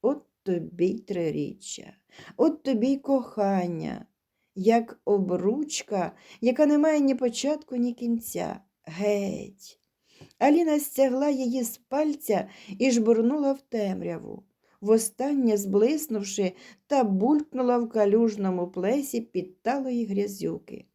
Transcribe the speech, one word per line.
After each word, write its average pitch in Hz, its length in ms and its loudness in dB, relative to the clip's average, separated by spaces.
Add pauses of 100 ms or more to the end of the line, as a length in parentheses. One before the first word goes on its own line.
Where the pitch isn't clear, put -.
От 277 200 -2 (200)
тобі 170 440 -2
й 214 120 -2
триріччя, 160 920 -6 (440)
от 311 260 2
тобі 254 260 2
й 277 100 2
кохання, 196 1080 -2 (480)
як 226 500 2
обручка, 196 1080 -2 (280)
яка 262 260 4
не 294 120 4
має 302 220 4
ні 269 140 2
початку, 262 640 -4
ні 240 160 0
кінця. 233 680 -6 (240)
Геть! 202 960 -4 (580)
Аліна 302 420 4
стягла 269 480 2
її 262 340 0
з - 160 -6
пальця 277 720 -2 (300)
і 262 120 4
жбурнула 233 600 2
в 269 80 -4
темряву, 175 840 -6 (380)
востаннє 226 760 2
зблиснувши, 202 960 0 (340)
та 269 180 2
булькнула 247 760 0
в 233 100 -2
калюжному 202 800 2
плесі 226 520 -4
підталої 240 840 -4
грязюки. 196 800 -6 (100)